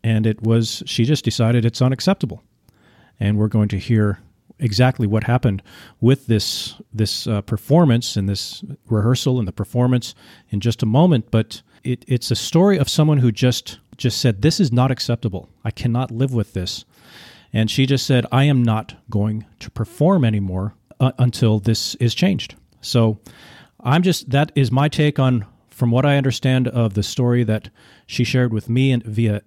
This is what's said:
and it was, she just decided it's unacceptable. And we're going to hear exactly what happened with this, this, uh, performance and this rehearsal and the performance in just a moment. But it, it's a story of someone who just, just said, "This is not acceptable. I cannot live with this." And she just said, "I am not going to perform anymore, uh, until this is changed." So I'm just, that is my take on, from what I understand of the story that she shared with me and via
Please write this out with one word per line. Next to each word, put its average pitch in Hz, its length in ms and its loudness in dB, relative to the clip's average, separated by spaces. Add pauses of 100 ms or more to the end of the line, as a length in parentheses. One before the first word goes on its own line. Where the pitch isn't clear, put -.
and 110 240 2
it 107 160 -4
was, 113 420 0
she - 200 0
just 147 180 0
decided 117 400 0
it's 117 180 -2
unacceptable. 131 600 -2 (800)
And 104 160 2
we're 107 100 2
going 104 220 2
to 101 100 -2
hear 107 400 0 (400)
exactly 123 460 0
what 104 200 0
happened 113 360 0 (400)
with 131 240 2
this, - 480 -2 (180)
this, - 360 -4
uh, 104 140 -2
performance 127 720 0
and 98 120 0
this - 360 -6 (240)
rehearsal 120 500 0
and 107 100 -2
the 90 40 -6
performance 123 640 -2 (340)
in 101 100 -4
just 113 220 -2
a 123 60 0
moment. 139 420 2
But - 320 -2 (220)
it, 123 240 -6
it's 123 240 -2
a 110 40 2
story 185 440 2
of - 100 0
someone 151 300 2
who 123 120 4
just, - 460 -2 (200)
just - 220 -2
said, 104 220 0
"This 160 180 2
is 143 120 2
not 123 180 2
acceptable. 117 580 -4 (160)
I 113 60 -4
cannot 123 400 -4
live 127 240 -2
with 113 200 -2
this." - 320 -8 (680)
And 110 160 0
she 135 160 0
just 135 220 0
said, 127 240 2
"I 135 140 2
am 135 180 4
not 110 320 -2 (160)
going 107 340 -2 (140)
to - 100 -16
perform 151 560 0
anymore, 98 480 -2 (260)
uh, 127 200 2
until 117 400 2
this 107 360 -2
is 120 200 -2
changed." - 400 -2 (260)
So 113 380 0 (640)
I'm 127 200 0
just, 175 300 -2
that 143 240 0
is 131 160 2
my 139 180 2
take 147 300 0
on, 127 260 2 (240)
from 120 220 -2
what 127 120 2
I 143 140 4
understand 131 500 0
of 113 280 0
the 104 80 0
story 120 400 0
that 110 260 -2 (380)
she - 160 -2
shared 123 280 0
with 110 180 -4
me 131 220 2
and 120 120 0
via 107 420 -2